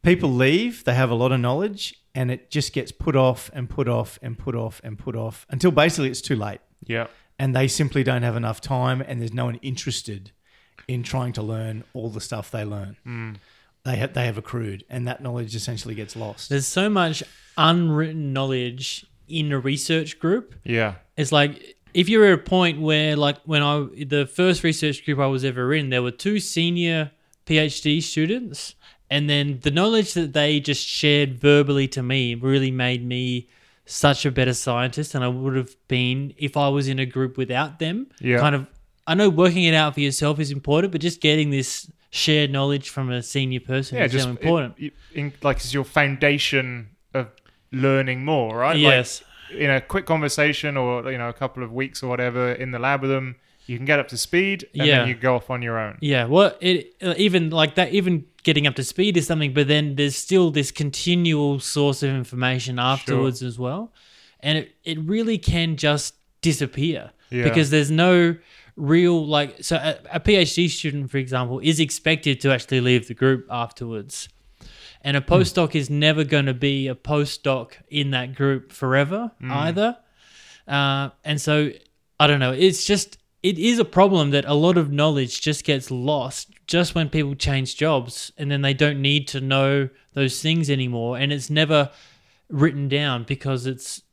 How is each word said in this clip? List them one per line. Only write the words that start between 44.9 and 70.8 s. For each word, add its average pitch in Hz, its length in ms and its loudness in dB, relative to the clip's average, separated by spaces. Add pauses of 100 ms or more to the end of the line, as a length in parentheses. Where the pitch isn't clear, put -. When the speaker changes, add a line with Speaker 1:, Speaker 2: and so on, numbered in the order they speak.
Speaker 2:
in, 143 220 -6
like, 139 160 0
it's 120 160 -8
your 139 100 0
foundation 135 1080 0 (220)
of 127 140 -4 (460)
learning 131 500 0
more, 135 340 0
right? 135 180 2
Like, 151 60 4
Speaker 3:
Yes. 131 420 4 (300)
Speaker 2:
in 147 160 -2
a 135 120 2
quick - 240 -4
conversation 147 720 -2
or, 123 340 -2
you 131 60 -6
know, 120 100 -6
a 120 60 -6
couple 127 300 -6
of 113 100 -10
weeks 131 280 -6
or 131 60 -8
whatever 123 460 -2
in 127 180 -6
the 123 80 -6
lab 135 220 0
with 135 80 -2
them, 131 260 -2 (300)
you 123 120 -6
can 127 80 -8
get 147 140 4
up 139 100 -4
to 123 80 -10
speed 190 560 0
and 147 140 -2
Speaker 3:
Yeah. 143 120 6
Speaker 2:
then 120 100 2
you 127 60 -2
go 123 200 2
off 117 140 -4
on 123 120 -6
your 117 180 -4
own. 107 220 -8
Speaker 3:
Yeah, 139 240 2
well, 175 360 4
it, 196 400 0
uh, 180 160 -2
even 180 320 4
like 156 260 2
that, 175 180 2
even 180 320 0 (180)
getting 151 240 4
up 135 80 0
to 135 80 -4
speed 185 340 0
is 151 100 0
something, 151 260 -2
but 143 140 2
then 147 280 2
there's 143 200 0
still 185 360 2
this 143 200 -2
continual 151 880 0
source 143 440 0
of 139 60 0
information 127 640 -2
Speaker 2:
Sure. 123 80 -2
Speaker 3:
afterwards 131 600 0
as 120 160 -8
well. 156 340 -8 (460)
And 151 180 -2
it, - 140 -6 (120)
it 160 160 -6
really 220 380 -2
can 165 400 0
just 147 380 0 (260)
disappear 147 720 -2 (180)
Speaker 2:
Yeah. 123 140 -2
Speaker 3:
because 139 260 4
there's 147 220 2
no 170 460 4 (380)
real, 165 500 4
like, 147 380 -2
so - 120 -2
a, 156 200 -2 (180)
a 175 60 -2
P 208 160 4
H 175 200 4
D 175 120 2
student, 143 440 -6